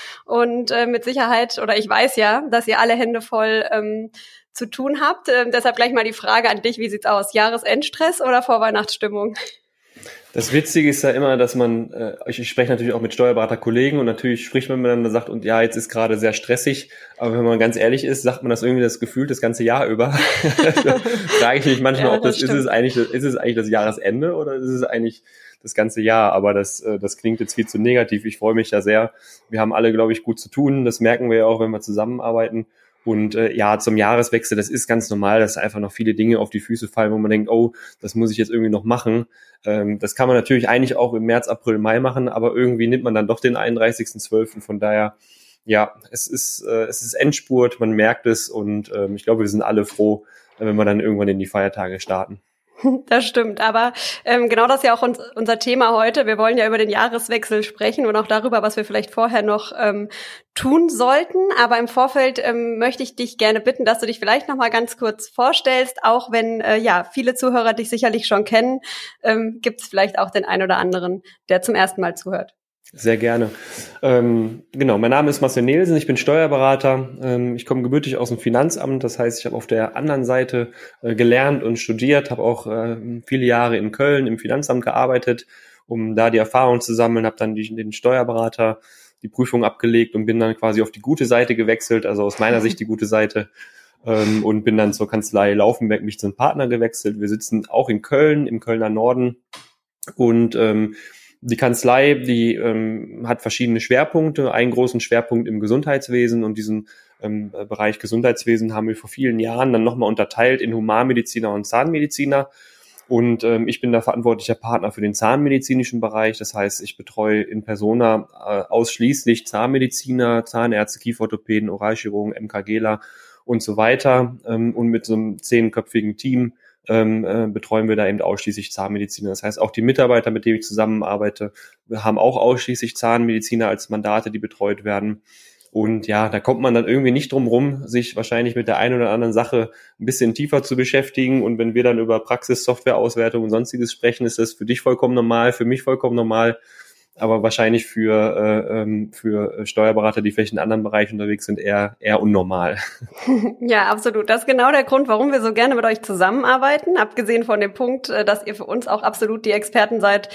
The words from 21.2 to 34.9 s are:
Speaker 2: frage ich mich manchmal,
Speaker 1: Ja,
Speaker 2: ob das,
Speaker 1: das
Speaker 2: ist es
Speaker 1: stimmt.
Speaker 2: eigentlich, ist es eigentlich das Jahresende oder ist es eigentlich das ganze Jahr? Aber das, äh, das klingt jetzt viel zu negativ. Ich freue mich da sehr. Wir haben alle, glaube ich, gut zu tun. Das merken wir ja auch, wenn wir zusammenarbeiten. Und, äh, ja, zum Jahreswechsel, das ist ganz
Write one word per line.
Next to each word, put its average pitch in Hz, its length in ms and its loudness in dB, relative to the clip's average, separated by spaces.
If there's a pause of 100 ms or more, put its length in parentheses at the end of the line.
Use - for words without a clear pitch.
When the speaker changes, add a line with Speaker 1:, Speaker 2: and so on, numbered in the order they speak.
Speaker 2:
frage 127 200 4
ich 131 60 -4
mich 131 160 2
manchmal, 131 300 2
Speaker 1:
Ja, - 60 2
Speaker 2:
ob 220 60 -2
das, 123 120 2
Speaker 1:
das - 80 -2
Speaker 2:
ist 131 60 -2
es 139 140 0
Speaker 1:
stimmt. 127 60 -2
Speaker 2:
eigentlich, 123 280 2
ist 123 260 -2
es 131 140 -2
eigentlich 117 180 -2
das 107 140 -2
Jahresende 110 680 0
oder 151 200 -4
ist 131 140 -6
es 127 140 -2
eigentlich 117 400 -4 (400)
das - 120 -12
ganze 110 260 -2
Jahr? 110 320 4
Aber 101 200 2
das, 101 280 -2
äh, 107 180 -4
das 98 180 -6
klingt 113 220 -2
jetzt 110 160 -6
viel 113 120 -2
zu - 100 -6
negativ. 110 480 2
Ich 107 120 -8
freue 110 160 0
mich 113 160 0
da 104 120 2
sehr. 107 320 2 (360)
Wir 110 120 -2
haben 107 120 0
alle, 113 200 4
glaube 113 200 2
ich, 113 100 -6
gut 117 160 -4
zu - 100 -18
tun. 139 340 0
Das 120 160 -2
merken 120 300 2
wir 113 100 4
ja 110 60 4
auch, 113 160 2
wenn 110 100 0
wir 107 100 -6
zusammenarbeiten. 113 840 -4 (360)
Und, 107 300 0
äh, 113 180 0
ja, 104 280 2
zum 110 180 0
Jahreswechsel, 113 580 2
das 107 140 -2
ist 127 160 -4
ganz 113 240 0